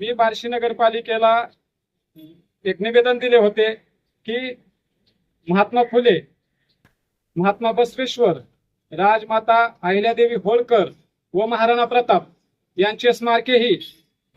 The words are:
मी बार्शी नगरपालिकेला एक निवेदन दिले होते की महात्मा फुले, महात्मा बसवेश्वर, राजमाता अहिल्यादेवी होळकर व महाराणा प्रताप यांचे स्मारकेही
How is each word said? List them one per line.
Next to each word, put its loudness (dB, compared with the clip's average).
मी -6
बार्शी -2
नगरपालिकेला 0
एक -6
निवेदन 2
दिले 2
होते 2
की -12
महात्मा 0
फुले, 2
महात्मा -2
बसवेश्वर, 0
राजमाता 0
अहिल्यादेवी 0
होळकर 0
व 0
महाराणा 0
प्रताप 0
यांचे 0
स्मारकेही 0